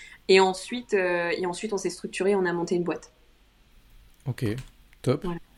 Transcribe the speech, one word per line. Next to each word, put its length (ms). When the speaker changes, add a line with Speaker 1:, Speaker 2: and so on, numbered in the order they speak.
Speaker 1:
Et 140
ensuite, 540
euh, 420
et 80
ensuite, 260
on 60
s'est 120
structuré, 460
on 100
a 60
monté 240
une 80
boîte. 300
Speaker 2:
Ok, 180
top. 220
Speaker 1:
Voilà. 160